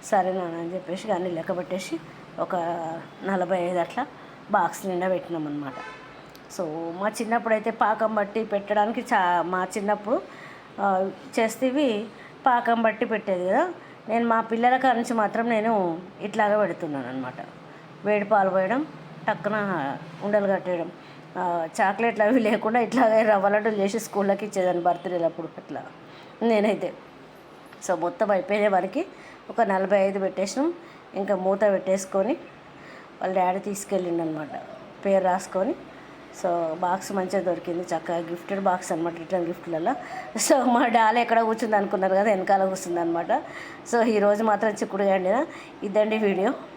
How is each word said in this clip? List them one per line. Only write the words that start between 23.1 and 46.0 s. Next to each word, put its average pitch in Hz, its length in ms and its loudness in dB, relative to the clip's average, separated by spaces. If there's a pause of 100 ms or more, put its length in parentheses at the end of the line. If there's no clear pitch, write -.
రవ్వ 202 260 4
లడ్డూలు 214 260 2
చేసి 196 240 0
స్కూళ్ళకి 202 460 0
ఇచ్చేదాన్ని 180 380 0
బర్త్డేలప్పుడు 170 640 0 (100)
అట్లా 151 260 -12 (580)
నేనైతే. 208 520 2 (960)
So 185 80 2
మొత్తం 175 360 0
అయిపోయే 202 360 2
వరకు 196 360 0 (460)
ఒక 220 120 0
నలభై 196 360 2
ఐదు 196 220 2
పెట్టేసినాం. 196 540 -2 (420)
ఇంకా 196 200 0
మూత 190 260 0
పెట్టేసుకొని 196 760 2 (840)
వాళ్ళ 190 140 -2
డాడీ 185 240 2
తీసుకెళ్ళిండు 185 640 -2
అనమాట, 156 280 -4 (560)
పేరు 190 180 4
రాసుకొని. 190 520 0 (680)
So 170 360 0
బాక్స్ 185 320 -2
మంచిగా 190 300 0
దొరికింది, 175 420 -2
చక్కగా 170 340 -2
గిఫ్టెడ్ 170 420 -6
బాక్స్ 190 320 0
అనమాట, 170 240 -2
రిటర్న్ 170 320 -2
గిఫ్ట్లలో. 170 480 -4 (420)
So 277 260 4
మా 247 240 4
డాల్ 226 300 4
ఎక్కడ 226 240 4
కూర్చుంది 220 340 0
అనుకున్నారు 190 380 2
కదా, 196 100 4
వెనకాల 196 420 4
కూర్చుంది 180 340 -2
అనమాట. 170 320 0 (600)
So 233 120 4
ఈరోజు 208 400 4
మాత్రం 214 280 4
చిక్కుడుగా 202 420 0
వండిన. 196 320 2 (380)
ఇదండి 214 340 2